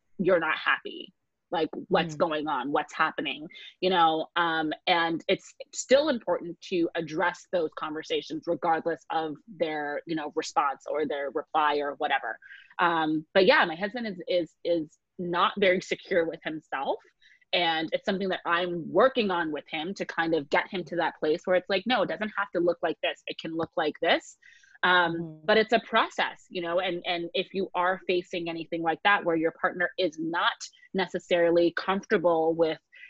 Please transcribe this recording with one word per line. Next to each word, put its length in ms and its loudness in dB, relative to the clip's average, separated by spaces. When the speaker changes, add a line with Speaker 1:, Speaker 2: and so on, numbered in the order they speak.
Speaker 1:
"You're 220 4
not 180 0
happy." 560 -4
Like, 180 0
what's 280 2
Speaker 2:
Mm. 40 -4
Speaker 1:
going 280 0
on? 240 -2
What's 220 -2
happening? 540 -4
You 80 2
know, 460 4
um, 380 0
and 420 2
it's 260 -2
still 360 4
important 500 -4
to 260 0
address 560 -2
those 260 0
conversations 680 -6
regardless 640 -2
of 240 -4
their, 580 -4
you 100 -4
know, 200 -6
response 540 0
or 180 -2
their 240 -4
reply 460 0
or 180 -2
whatever. 420 -2
Um, 540 0
but 120 6
yeah, 200 6
my 100 -2
husband 320 -6
is, 200 -8
is, 260 -2
is 340 -2
not 380 0
very 240 4
secure 440 -2
with 180 -6
himself. 560 -6
And 400 0
it's 120 -4
something 240 -2
that 160 -4
I'm 460 -2
working 400 4
on 220 -2
with 160 -6
him 260 -6
to 100 -8
kind 300 0
of 140 -2
get 200 0
him 160 -6
to 120 -8
that 200 -2
place 280 0
where 100 2
it's 140 0
like, 160 0
"No, 160 2
it 80 0
doesn't 280 -6
have 160 -4
to 60 -2
look 240 2
like 180 -2
this. 240 -4
It 140 -10
can 160 -8
look 220 -4
like 240 0
this." 360 0
Um, 300 4
Speaker 2:
Mm-hmm. 320 -8
Speaker 1:
but 120 4
it's 160 2
a 60 6
process, 680 -2
you 120 -8
know, 180 0
and, 260 -2
and 280 -4
if 200 -4
you 200 -2
are 320 0
facing 440 -2
anything 340 -6
like 220 -2
that, 180 4
where 140 2
your 220 0
partner 380 -2
is 220 0
not 320 -2
necessarily 840 2
comfortable 760 2
with, 240 2